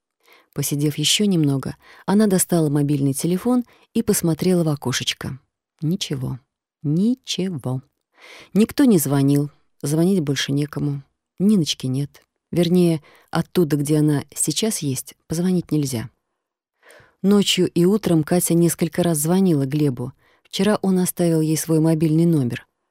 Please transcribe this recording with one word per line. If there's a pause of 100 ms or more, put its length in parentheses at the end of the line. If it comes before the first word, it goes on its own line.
(560)
Посидев
ещё
немного, (300)
она
достала
мобильный
телефон (280)
и
посмотрела
в
окошечко. (440)
Ничего. (440)
Ничего. (720)
Никто
не
звонил. (320)
Звонить
больше
некому. (360)
Ниночки
нет. (280)
Вернее, (280)
оттуда,
где
она (100)
сейчас
есть, (120)
позвонить
нельзя. (1120)
Ночью
и
утром
Катя
несколько
раз
звонила
Глебу. (300)
Вчера
он
оставил
ей
свой
мобильный
номер. (240)